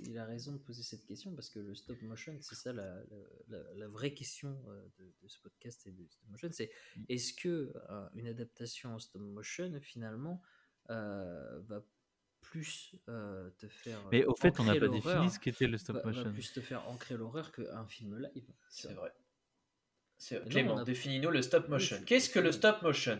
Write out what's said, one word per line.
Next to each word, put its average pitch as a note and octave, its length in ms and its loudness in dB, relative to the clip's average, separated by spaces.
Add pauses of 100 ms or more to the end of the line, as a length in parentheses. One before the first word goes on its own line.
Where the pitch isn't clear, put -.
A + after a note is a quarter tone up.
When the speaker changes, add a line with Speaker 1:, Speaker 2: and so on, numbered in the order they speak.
Speaker 1:
il A2+ 80 -8
a A2+ 60 -6
raison A#2 300 -6
de C#3 60 -8
poser A#2+ 220 -14
cette - 240 -10
question, E3+ 300 -10
parce C3 140 -12
que A2 100 -12
le G2+ 160 -8
stop - 280 -12
motion, A#2 360 -10
c'est C3 160 -14
ça B2 160 -8
la, G#2+ 140 -6 (100)
la, G#2 220 -16 (320)
la, F2+ 240 -12
la G#2 160 -10
vraie A#2+ 240 -4
question, C#3+ 440 -10 (120)
euh, G2+ 120 -16 (160)
de, F#2 140 -20 (120)
de G2 40 -20
ce - 140 -20
podcast - 460 -18
et G2 40 -12
du F2+ 160 -16
stop - 220 -20
motion, A2 240 -8
c'est A2 180 -6 (240)
Speaker 2:
Mm. - 140 -12
Speaker 1:
est-ce B2 240 -2
que, E3 400 -2 (160)
euh, F#2+ 240 -8
une A#2 140 -8
adaptation A#2 680 -8
en A2+ 40 -8
stop F#3 220 -12
motion, F#3 600 -6
finalement, B2+ 600 -8 (480)
euh, F#2 800 -6
va G#2 160 -8 (560)
plus, - 560 -10 (140)
euh, G2+ 480 -8
te G#2+ 100 -12
faire, A2 320 -10 (100)
Speaker 2:
Mais A#2+ 140 10
Speaker 1:
euh, - 60 4
Speaker 2:
au A#2+ 80 4
fait, F3 240 6
on - 20 4
n'a G#2+ 80 8
Speaker 1:
ancrer C#3+ 80 8
Speaker 2:
pas A2+ 80 8
défini D#3 280 2
Speaker 1:
l'horreur, F3 160 6
Speaker 2:
ce - 80 -4
qu'était B2+ 280 2
le A2+ 100 2
stop G#2+ 200 -4
Speaker 1:
va, - 60 -4
va A#2 80 -2
Speaker 2:
motion. A2+ 200 -2
Speaker 1:
plus - 220 -6
te B2+ 80 -6
faire - 260 -6
ancrer B2 300 -6
l'horreur B2 340 -6
qu'un A2 360 -8
film G#2 300 -8
live, C3 280 -8
tu - 80 -20 (160)
Speaker 3:
C'est - 240 -12
Speaker 1:
vois. F2+ 80 -10
Speaker 3:
vrai. E2+ 120 -6 (1040)
C'est - 180 -6
Speaker 1:
Mais F#2+ 100 -4
non, A2+ 40 -6
Speaker 3:
Clément, B2+ 260 6
Speaker 1:
on - 20 2
a A#2+ 80 0
Speaker 3:
définis-nous C3+ 440 2
le D3 120 6
stop - 240 6
Speaker 1:
Oui, D3 60 -2
Speaker 3:
motion. F3+ 280 4
Speaker 1:
tu, - 60 -10
Speaker 3:
Qu'est-ce B3+ 240 8
que G3 100 6
le - 60 8
Speaker 1:
définis. D#3+ 140 6
Speaker 3:
stop G#3+ 240 10
motion, B2+ 360 4